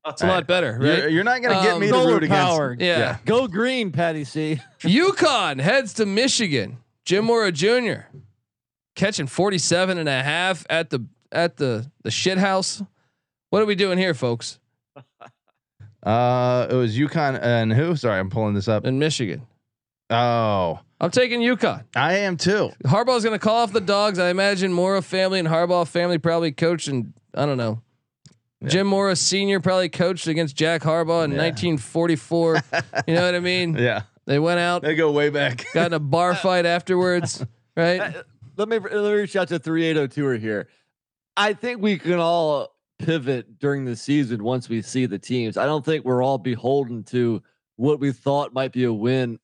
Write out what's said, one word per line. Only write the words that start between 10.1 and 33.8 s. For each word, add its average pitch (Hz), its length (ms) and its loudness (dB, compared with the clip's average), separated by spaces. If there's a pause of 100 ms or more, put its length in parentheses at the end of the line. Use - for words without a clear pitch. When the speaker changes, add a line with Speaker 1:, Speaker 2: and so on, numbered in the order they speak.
Speaker 1:
half 170 440 0
at 165 220 -2
the, 123 140 -4 (260)
at 165 280 -2
the, 123 300 -2 (140)
the - 80 -4
shit 190 280 0
house. 190 440 0 (680)
What 208 120 2
are 214 40 2
we 202 100 0
doing 185 220 2
here, 185 160 2
folks? 117 440 -4 (1400)
Speaker 2:
Uh, 123 680 2
it 123 40 2
was 117 220 0
uconn 143 460 0
and 113 300 2
who? 160 240 2
Sorry, 110 240 0
I'm 95 100 -4
pulling 107 240 -2
this 98 140 -2
up. 107 160 0
Speaker 1:
In 131 140 -2
Michigan. 139 480 -4 (640)
Speaker 2:
Oh. 110 720 0 (200)
Speaker 1:
I'm 175 100 0
taking 240 300 2
uconn. 233 440 0 (100)
Speaker 2:
I 160 240 2
am 190 180 -2
too. 185 340 0 (140)
Speaker 1:
Harbaugh's 226 400 2
gonna 220 140 0
call 220 200 2
off 226 140 0
the 220 80 2
dogs. 202 380 0
I 180 120 2
imagine 190 420 0
Mora 185 300 2
family 190 360 0
and 165 100 -2
Harbaugh 170 380 2
family 175 320 0
probably 165 340 0
coached 165 360 -2
in, 123 240 -4 (220)
I 139 100 0
don't 139 140 0
know. 113 240 -4 (800)
Speaker 2:
Yeah. 131 60 -6
Speaker 1:
Jim 185 180 2
Mora 196 300 2
Senior 196 440 0
probably 185 300 0
coached 180 360 -2
against 160 300 -2
Jack 160 260 0
Harbaugh 165 420 2
in 143 80 -2
Speaker 2:
Yeah. - 60 -2
Speaker 1:
nineteen 160 380 -2
forty-four. 165 920 0
Speaker 2:
<laughs> - 400 -4
Speaker 1:
You 165 80 0
know 180 120 2
what 180 80 0
I 175 60 -2
mean? 180 360 -2
Speaker 2:
Yeah. 113 260 0 (240)